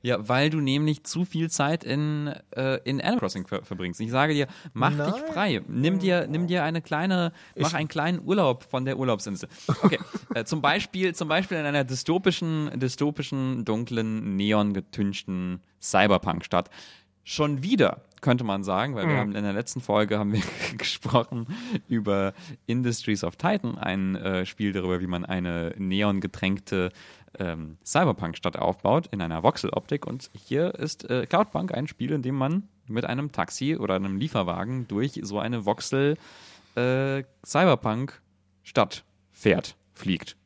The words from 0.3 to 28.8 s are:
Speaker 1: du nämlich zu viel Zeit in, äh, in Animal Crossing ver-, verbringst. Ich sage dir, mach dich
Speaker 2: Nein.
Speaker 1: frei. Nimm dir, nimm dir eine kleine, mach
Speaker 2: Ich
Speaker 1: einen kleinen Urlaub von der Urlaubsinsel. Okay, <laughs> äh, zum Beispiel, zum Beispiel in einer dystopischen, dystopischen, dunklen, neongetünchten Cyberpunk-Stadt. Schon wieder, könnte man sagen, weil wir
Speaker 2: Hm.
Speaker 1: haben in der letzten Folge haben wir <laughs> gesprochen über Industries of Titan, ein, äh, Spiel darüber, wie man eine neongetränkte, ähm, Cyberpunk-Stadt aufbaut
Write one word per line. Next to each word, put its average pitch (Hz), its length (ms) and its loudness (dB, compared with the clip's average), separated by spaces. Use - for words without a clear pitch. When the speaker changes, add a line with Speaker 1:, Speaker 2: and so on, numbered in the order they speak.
Speaker 1:
du 156 100 0
nämlich 147 440 2
zu 175 220 -2
viel 165 260 -2
Zeit 156 320 0
in, 147 500 -2
äh, 131 300 0
in 131 160 0
Animal 240 180 2
Crossing 92 280 -4
ver-, - 160 -4
verbringst. 90 380 -6
Ich 113 80 -4
sage 143 240 2
dir, 143 140 2
mach 123 180 2
dich 147 60 0
Speaker 2:
Nein. 320 100 -6
Speaker 1:
frei. 175 360 0
Nimm 160 320 2
dir, 180 280 2
nimm 165 200 0
dir 175 160 2
eine 160 180 0
kleine, 170 520 0
mach 151 140 2
Speaker 2:
Ich 170 60 -2
Speaker 1:
einen 151 120 0
kleinen 165 380 0
Urlaub 156 380 4
von 131 220 -2
der 135 120 0
Urlaubsinsel. 110 500 0
Okay, 175 160 6
<laughs> - 160 -8
äh, 117 100 -2
zum 156 180 -2
Beispiel, 185 520 0
zum 170 140 -4
Beispiel 180 300 0
in 151 80 -2
einer 143 180 2
dystopischen, 160 960 0
dystopischen, 131 840 -2
dunklen, 110 760 -2
neongetünchten 98 1200 0
Cyberpunk-Stadt. 92 920 4
Schon 147 380 -2
wieder, 175 400 2
könnte 123 220 4
man 98 200 0
sagen, 101 320 0
weil 98 100 -2
wir 156 80 2
Speaker 2:
Hm. - 60 4
Speaker 1:
haben 104 160 0
in 104 80 -2
der 101 100 0
letzten 120 280 -4
Folge 104 360 4
haben 104 160 0
wir 107 80 2
<laughs> - 200 -6
gesprochen 120 640 0
über 101 460 2
Industries 117 580 0
of 87 120 -4
Titan, - 420 -2
ein, 95 380 -2
äh, 92 320 -2
Spiel 101 260 -2
darüber, 90 260 0
wie 92 80 -4
man 90 180 -4
eine 87 520 -4
neongetränkte, 95 1120 0
ähm, 80 460 -6
Cyberpunk-Stadt 98 720 0
aufbaut 127 540 0